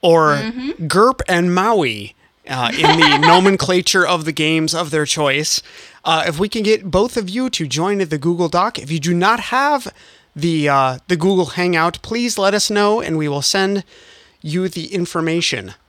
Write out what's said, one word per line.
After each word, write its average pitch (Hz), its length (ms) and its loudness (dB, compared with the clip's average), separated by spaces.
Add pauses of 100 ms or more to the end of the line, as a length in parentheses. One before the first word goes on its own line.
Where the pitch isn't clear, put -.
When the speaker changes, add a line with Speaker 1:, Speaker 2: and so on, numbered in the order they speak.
Speaker 1:
or 165 360 6
Speaker 2:
Mm-hmm. 233 500 -6
Speaker 1:
Gerp 214 400 2
and 175 260 0
Maui, 165 600 -2 (340)
uh, 123 240 -2
in 156 260 2
the 175 180 4
Speaker 2:
<laughs> 143 40 2
Speaker 1:
nomenclature 180 880 4
of 160 180 -2
the 160 60 -4
games 156 420 0
of 160 160 -2
their 151 160 0
choice. 147 560 0 (440)
Uh, 160 200 0
if 160 140 -4
we 208 80 0
can 214 160 -4
get 208 260 0
both 196 280 0
of 196 120 -4
you 254 200 -2
to 170 180 -4
join 165 300 -2
the 160 200 -2
Google 170 300 0
Doc. 185 320 0
If 135 100 -16
you 165 80 -2
do 160 160 -2
not 202 280 2
have 277 520 -2 (400)
the, 151 360 0
uh, 131 300 2 (100)
the 180 80 2
Google 180 300 2
Hangout, 180 540 0
please 240 360 -4
let 196 160 2
us 208 180 0
know, 208 300 2
and 160 160 -2
we 151 100 0
will 143 140 -2
send 190 420 0 (580)
you 175 280 -2
the 165 240 -10
information. 165 800 -2 (160)